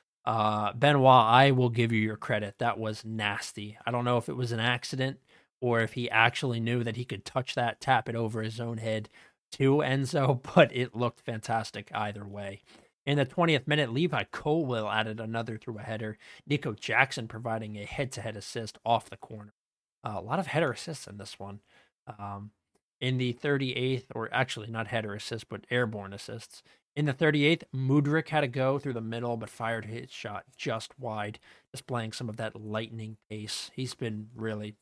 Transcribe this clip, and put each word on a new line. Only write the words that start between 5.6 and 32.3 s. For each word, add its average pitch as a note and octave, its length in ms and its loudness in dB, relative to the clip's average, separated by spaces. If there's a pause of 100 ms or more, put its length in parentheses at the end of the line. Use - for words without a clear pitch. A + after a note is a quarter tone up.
or A#2+ 200 2
if A2 140 -2
he A#2+ 160 -4
actually A#2 500 2
knew A#2+ 240 0
that A2+ 120 -4
he B2 80 -8
could G2 200 -10
touch - 320 -4
that, A#2+ 240 0
tap B2 280 2
it A#2 60 -4
over A2+ 280 -2
his A2 180 -6
own A#2 180 -6
head A2 300 -2 (440)
to C#3 260 4
Enzo, C3+ 640 2
<laughs> - 120 -14
but D3+ 200 8
it B2 200 -2
looked A#2+ 260 -2
fantastic A2 720 -6
either G#2 320 -4
way. G2+ 360 -10 (460)
In C#3+ 100 2
the C#3 80 4
twentieth D#3+ 420 2
minute, D3 240 2
Levi C#3 340 0
Colwill B2+ 680 -2
added A2 280 -2
another A2+ 380 -6
through A2 220 -10
a G#2 40 -12
header. A2 360 -8 (280)
Nico C#3 280 -2
Jackson A#2 520 2
providing A2 520 -6
a G2+ 80 -10
head-to-head A#2 500 -6
assist A2 480 -10
off A#2 240 2
the - 80 -16
corner. G#2 380 -18 (500)
Uh, G#2+ 120 -6
a F2+ 40 -4
lot A#2+ 180 -4
of E3 100 -4
header C#3+ 240 0
assists - 340 -10
in G#2 100 -16
this G2 220 -14
one. G2+ 220 -12 (460)
Um, G2+ 440 -12 (500)
in B2+ 160 0
the B2+ 160 0
thirty-eighth, C3 800 -2
or A2+ 160 -4
actually B2 360 -2
not A2+ 220 -6
header A2 260 -2
assists, A2 340 -8
but G#2 220 -10
airborne G#2+ 420 -2
assists. - 500 -14 (340)
In D3 100 2
the C3+ 80 0
thirty-eighth, D3+ 500 4 (100)
Mudryk C#3+ 540 4
had D3+ 160 2
a C3 40 -2
go C3+ 300 0
through C3+ 140 -6
the A#2 80 -4
middle, A#2 380 -4
but A2 100 -8
fired A2+ 380 -4
his A#2 240 -10
shot - 340 -10 (100)
just - 440 -6
wide, G#2+ 400 -6 (340)
displaying A#2 400 -6
some A#2+ 160 -6
of G#2+ 80 -8